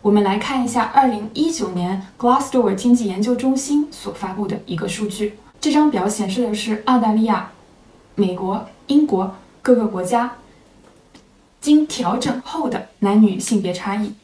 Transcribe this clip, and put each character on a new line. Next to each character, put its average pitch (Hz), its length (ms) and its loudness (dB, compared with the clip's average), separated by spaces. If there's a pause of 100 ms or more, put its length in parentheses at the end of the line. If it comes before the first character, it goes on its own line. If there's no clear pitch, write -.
我 202 80 2
们 208 100 6
来 196 160 0
看 254 260 -2
一 226 40 -2
下 240 160 -2 (100)
二 269 140 4
零 214 260 -2
一 311 160 0
九 208 220 -4
年 180 340 -4 (140)
Glassdoor 240 560 2
经 240 180 2
济 233 140 2
研 185 120 -4
究 233 140 0
中 262 240 0
心 294 320 0
所 - 240 -12
发 190 200 -8
布 196 140 -4
的 - 200 -6
一 175 80 -6
个 185 120 -6
数 208 200 -6
据。 208 320 -6 (200)
这 302 120 -2
张 302 180 4
表 196 180 0
显 208 220 -2
示 240 140 -2
的 214 100 -2
是 214 320 -4
澳 254 140 4
大 220 140 2
利 220 100 2
亚、 - 260 -2 (640)
美 185 220 0
国、 190 280 -4 (220)
英 294 220 4
国 190 280 0 (280)
各 254 100 6
个 226 140 4
国 185 160 -4
家 233 300 0 (1300)
经 302 260 4
调 214 300 -2
整 254 260 -2
后 311 260 -4
的 - 180 -6 (120)
男 208 220 4
女 190 180 4
性 208 220 0
别 180 100 -4
差 196 240 -6
异。 208 160 -4 (120)